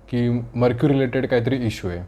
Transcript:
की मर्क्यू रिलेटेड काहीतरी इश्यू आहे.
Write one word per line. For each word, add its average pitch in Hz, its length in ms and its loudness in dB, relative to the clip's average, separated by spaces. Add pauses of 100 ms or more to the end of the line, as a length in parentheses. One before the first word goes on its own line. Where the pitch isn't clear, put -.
की 120 320 0 (140)
मर्क्यू 120 340 2
रिलेटेड 135 380 2
काहीतरी 120 300 0
इश्यू 110 340 -4
आहे. 87 180 -6